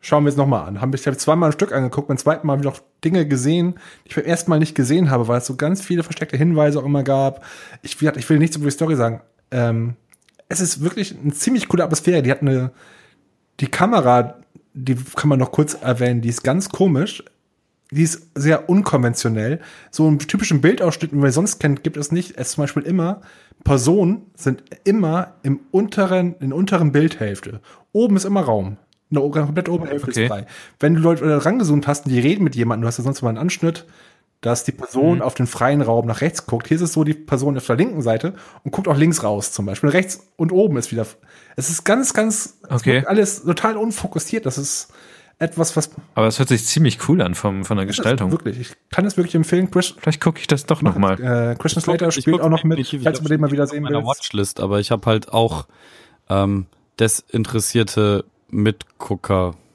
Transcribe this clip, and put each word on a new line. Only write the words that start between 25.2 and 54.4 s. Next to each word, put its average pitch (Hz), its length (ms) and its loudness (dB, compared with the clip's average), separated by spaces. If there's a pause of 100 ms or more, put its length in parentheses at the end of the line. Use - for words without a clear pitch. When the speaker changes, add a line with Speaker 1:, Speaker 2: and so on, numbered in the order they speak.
Speaker 1:
im 139 180 -2 (120)
unteren, 185 680 0
in 135 80 -4
der 135 100 -4
unteren 175 320 2
Bildhälfte. 113 720 -2 (320)
Oben 208 240 4
ist 185 80 0
immer 196 200 0
Raum. 104 340 -2 (340)
Eine 147 80 2
o-, 143 100 0
komplette 151 400 -2
Oberhälfte 143 400 -4
Speaker 2:
Okay. 117 140 0
Speaker 1:
ist 123 40 0
frei. 101 180 -6 (340)
Wenn 156 140 4
du 160 60 2
Leute, 165 240 2
äh, 156 100 4
rangezoomt 147 520 2
hast 143 200 -2
und 135 60 -2
die 123 80 4
reden 175 220 2
mit 135 140 0
jemandem, 117 260 0
du 117 60 0
hast 113 100 -4
ja 120 60 -8
sonst 139 180 -2
mal 123 60 0
einen 113 100 -4
Anschnitt, 165 460 -2 (560)
dass 120 240 -2
die 139 80 -4
Person 139 440 0
Speaker 2:
Mhm. - 60 -2
Speaker 1:
auf 120 120 -2
den 123 120 -2
freien 139 360 2
Raum 113 240 0
nach 113 140 -4
rechts - 260 -4
guckt. 117 200 -4
Hier - 80 2
ist 165 80 0
es 165 100 -2
so, 156 120 2
die 147 100 0
Person 139 420 -2
auf 127 100 -8
der 120 100 0
linken 175 260 0
Seite 117 320 0 (300)
und - 80 -8
guckt 190 160 -2
auch 147 80 2
links 160 260 2
raus 104 300 -2
zum 101 140 -6
Beispiel. 101 240 0
Rechts 185 360 -2 (100)
und 165 140 0
oben 185 260 2
ist 120 140 -4
wieder, 113 160 -4 (480)
es 131 160 -4
ist 165 140 -6
ganz, 247 280 0
ganz, 220 460 -2 (100)
es 123 120 0
Speaker 2:
Okay. 127 140 4
Speaker 1:
wirkt 131 140 2
alles 196 360 0
total 214 320 0
unfokussiert. 214 680 -4
Das 127 140 -4
ist - 300 -6 (500)
etwas, 165 380 -2
was 156 140 -2 (260)
Speaker 2:
Aber 110 100 4
es 110 140 0
hört 131 80 2
sich 117 180 2
ziemlich - 420 2
cool 92 140 4
an 90 140 0
vom, 98 280 -2
von 107 120 -2
der 95 100 -2
Speaker 1:
Das 101 80 -6
ist - 80 -4
Speaker 2:
Gestaltung. 110 300 2
Speaker 1:
wirklich, 123 280 -4
ich - 120 -12 (180)
kann - 160 0
es 202 100 -4
wirklich 175 200 -2
empfehlen. 175 340 2
Chris-, 180 280 0
Speaker 2:
Vielleicht 156 220 -2
gucke 160 200 0
ich - 80 -14
das 143 180 0
doch - 160 0
noch 104 140 2
mal. 98 180 2
Speaker 1:
äh, 120 420 0
Christian 160 240 -2
Speaker 3:
Ich - 60 -6
guck, 175 120 2
Speaker 1:
Slater 170 100 0
Speaker 3:
ich 165 60 0
Speaker 1:
spielt 156 220 2
Speaker 3:
guck's 165 80 0
Speaker 1:
auch 160 60 4
noch 165 140 2
mit, 160 140 2
Speaker 3:
definitiv, 139 220 -4
ich 123 40 -8
Speaker 1:
falls 131 140 0
Speaker 3:
hab's 156 100 -6
Speaker 1:
du 151 40 2
den 156 80 2
mal 151 60 2
Speaker 3:
auf 139 60 0
Speaker 1:
wieder 143 160 0
sehen 147 160 -6
Speaker 3:
meiner 147 200 0
Speaker 1:
willst. 117 40 -4
Speaker 3:
Watchlist, - 520 -4